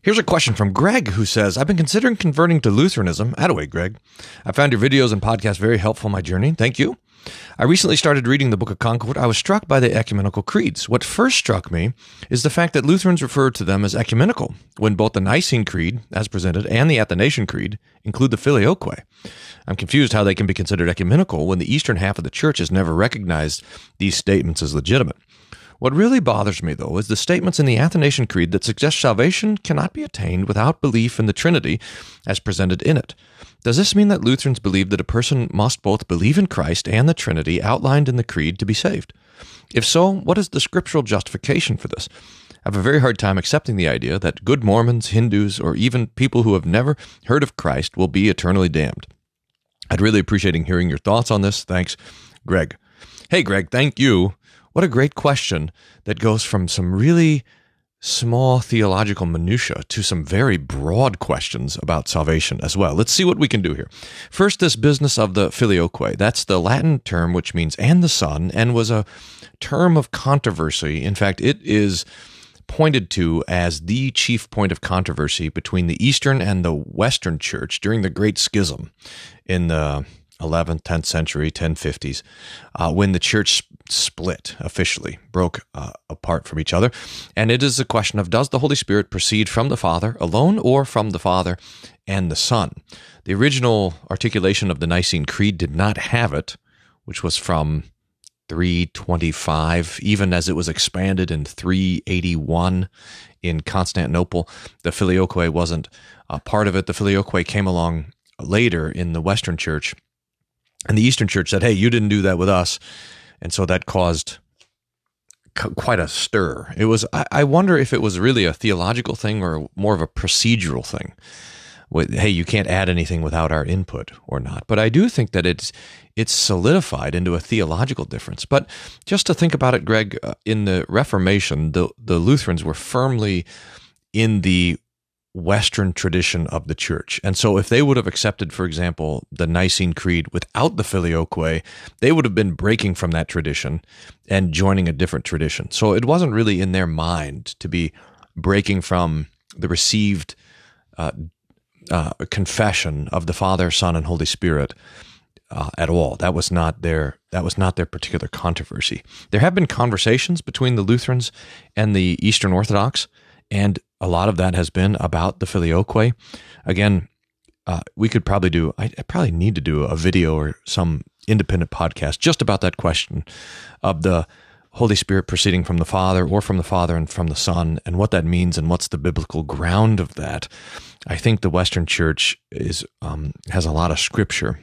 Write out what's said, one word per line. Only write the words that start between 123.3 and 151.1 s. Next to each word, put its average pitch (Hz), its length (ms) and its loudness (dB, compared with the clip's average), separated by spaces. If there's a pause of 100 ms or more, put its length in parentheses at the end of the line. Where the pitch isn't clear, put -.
our 78 120 0
input," - 460 -4 (160)
or 69 140 -6
not. 67 260 -10
But 107 120 0
I 110 100 4
do 165 200 4
think 127 240 -2
that 87 140 0
it's, - 240 -2 (460)
it's 110 160 -2
solidified 113 840 0
into 87 220 0
a 87 40 -2
theological 98 640 -2
difference. - 400 -12
But 143 240 0 (360)
just - 220 0
to 175 80 2
think 165 200 2
about 131 200 2
it, - 100 -2
Greg, 110 380 0
uh, - 120 -8 (100)
in 107 200 0
the 92 240 2
Reformation, 92 840 0
the, 90 240 2
the 90 220 0
Lutherans 90 460 2
were 78 100 -4
firmly 110 680 -2 (680)
in 110 280 2
the 90 380 2 (580)
Western 95 560 0
tradition 87 540 0
of 76 200 -6
the 80 80 -6
church. - 480 -6
And 95 140 -2
so 101 220 2
if 98 100 0
they 123 140 4
would 139 160 4
have - 80 -2
accepted, 101 480 -4
for 92 100 -4
example, 80 680 -4
the - 160 -2
Nicene 87 460 0
Creed 85 400 -2
without 139 460 -2
the 110 40 -2
Filioque, 82 800 -2 (380)
they 123 100 4
would 156 140 4
have 107 100 -2
been 98 180 0
breaking 101 420 0
from 87 160 -4
that 82 180 -2
tradition 78 540 -4 (480)
and 95 240 2
joining 95 340 2
a 80 60 -2
different 80 320 -4
tradition. 80 440 -4
So 107 220 2
it 113 140 2
wasn't 160 260 2
really 107 300 0
in 92 100 0
their 92 140 0
mind 80 720 -4
to - 80 -10
be 82 240 -2 (420)
breaking 98 460 0
from 82 460 -2 (280)
the - 140 -6
received, 98 640 -2 (640)
uh, 80 160 -6 (800)